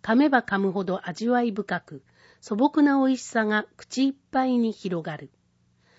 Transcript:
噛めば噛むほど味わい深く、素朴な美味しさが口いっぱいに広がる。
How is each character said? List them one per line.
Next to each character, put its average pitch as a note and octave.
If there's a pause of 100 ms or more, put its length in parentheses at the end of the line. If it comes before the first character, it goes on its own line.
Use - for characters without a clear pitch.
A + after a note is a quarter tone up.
噛 A3+
め C#4+
ば B3+
噛 G3
む G3
ほ G3
ど F#3
味 G#3+
わ A#3+
い A#3+
深 F#3+
く、 - (380)
素 -
朴 C#4+
な C#4
美 C4
味 B3+
し -
さ A3
が G#3+ (100)
口 -
い -
っ C4+ (180)
ぱ C4
い B3+
に A3+
広 F3
が D#3+
る。 C#3 (680)